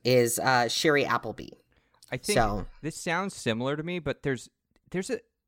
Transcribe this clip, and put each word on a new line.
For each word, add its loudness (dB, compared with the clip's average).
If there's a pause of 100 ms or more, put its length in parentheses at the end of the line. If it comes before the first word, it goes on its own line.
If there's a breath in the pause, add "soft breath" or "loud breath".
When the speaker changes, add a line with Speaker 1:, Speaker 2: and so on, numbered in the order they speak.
Speaker 1:
is, 4
uh, 4
Sherry 2
Appleby. -2 (600)
Speaker 2:
I -4
think 0
Speaker 1:
So 2 (160)
Speaker 2:
this -8
sounds -4
similar -2
to -6
me, -6
but -6
there's, -4 (420)
there's -6
a, -4 (280)